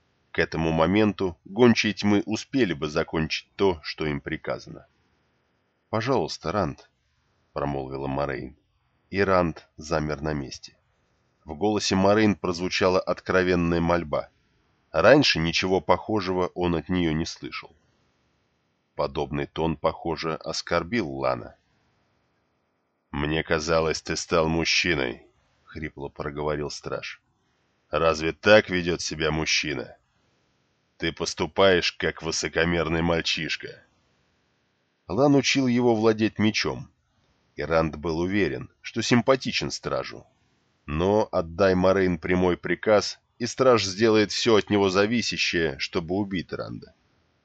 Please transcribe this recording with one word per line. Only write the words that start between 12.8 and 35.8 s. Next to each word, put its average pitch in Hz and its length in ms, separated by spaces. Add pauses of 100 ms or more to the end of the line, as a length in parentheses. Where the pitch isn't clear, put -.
откровенная 90 800
мольба. 80 500 (600)
Раньше 107 480
ничего 87 420
похожего 92 720
он 87 220
от 80 120
неё 87 240
не 80 140
слышал. - 480 (1200)
Подобный 71 520
тон, 80 300
похоже, 80 580
оскорбил 85 760
Лана. 64 460 (1500)
«Мне 76 320
казалось, 80 580
ты 82 160
стал 80 320
мужчиной», 78 760 (380)
хрипло 73 440
проговорил 73 640
страж. - 500 (680)
«Разве 80 420
так 104 380
ведёт 85 320
себя 78 280
мужчина? 76 640 (1000)
Ты 80 160
поступаешь, 87 800
как - 300
высокомерный 82 800
мальчишка». 85 800 (1300)
Лан 139 260
учил 135 320
его 123 280